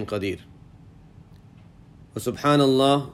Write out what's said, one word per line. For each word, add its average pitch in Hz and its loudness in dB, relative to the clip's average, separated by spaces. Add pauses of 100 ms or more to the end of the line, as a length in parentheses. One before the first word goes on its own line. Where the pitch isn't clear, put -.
قدیر، 98 -6 (1800)
وسبحان 139 0
اللہ 135 2